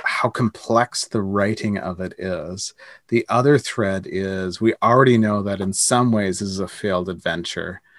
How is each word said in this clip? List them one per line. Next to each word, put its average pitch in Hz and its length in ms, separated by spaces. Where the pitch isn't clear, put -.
how - 260
complex 117 800
the 113 160
writing 101 560
of 90 220
it 92 180
is. 90 560
The 117 200
other 127 280
thread 98 540
is 95 500
we 113 220
already 123 360
know 104 260
that 98 160
in 95 120
some 123 380
ways 98 300
this 101 80
is 95 100
a 92 80
failed 92 420
adventure 85 720